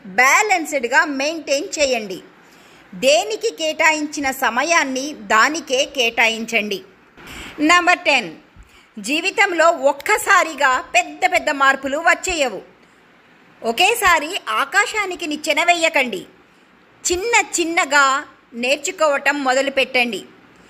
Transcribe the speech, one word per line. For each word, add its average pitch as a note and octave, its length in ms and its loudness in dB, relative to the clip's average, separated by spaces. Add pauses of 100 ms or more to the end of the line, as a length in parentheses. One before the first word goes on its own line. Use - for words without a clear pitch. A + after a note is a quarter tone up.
బ్యాలెన్స్డ్గా D4 1000 2
maintain D4+ 720 -4
చేయండి. A3 400 -2 (760)
దేనికి F#4+ 640 0
కేటాయించిన D4+ 720 0
సమయాన్ని C4+ 840 0
దానికే B3 720 2
కేటాయించండి. A3+ 960 -2 (800)
Number F4 400 4
ten, B3+ 320 0 (680)
జీవితంలో E4+ 680 0
ఒక్కసారిగా D4 1120 2 (120)
పెద్ద F4+ 380 0
పెద్ద D4 160 0
మార్పులు C#4 480 2
వచ్చేయవు. E4 640 0 (1000)
ఒకేసారి F4 840 2
ఆకాశానికి F4+ 800 -2
నిచ్చెన D4+ 360 -2
వేయకండి. D4+ 640 0 (840)
చిన్న G4+ 480 0
చిన్నగా D4 640 2 (300)
నేర్చుకోవటం C#4+ 880 -2
మొదలుపెట్టండి. B3+ 840 -2 (440)